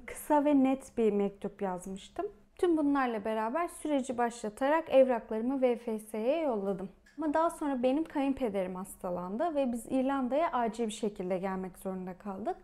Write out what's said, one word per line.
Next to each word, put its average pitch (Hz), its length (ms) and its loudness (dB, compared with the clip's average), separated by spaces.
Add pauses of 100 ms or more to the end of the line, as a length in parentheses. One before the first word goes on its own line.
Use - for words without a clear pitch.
kısa - 400 2
ve 294 180 6
net 262 340 0
bir 220 160 4
mektup 202 480 -2
yazmıştım. 190 640 -6 (320)
Tüm 349 200 4
bunlarla 262 480 2
beraber 226 420 0
süreci 277 500 -2
başlatarak 240 720 0
evraklarımı 247 720 4
V 247 140 4
F 220 240 -6
S'ye 233 420 -2
yolladım. 202 480 -2 (280)
Ama 294 160 -2
daha 320 160 4
sonra 277 340 -2
benim 269 200 2
kayınpederim 240 720 -2
hastalandı 190 800 -4
ve 277 160 2
biz 233 180 -6
İrlanda'ya 269 640 0
acil 233 340 0
bir 208 60 -2
şekilde 190 460 -2
gelmek 185 400 -4
zorunda 185 400 -6
kaldık. 208 460 -6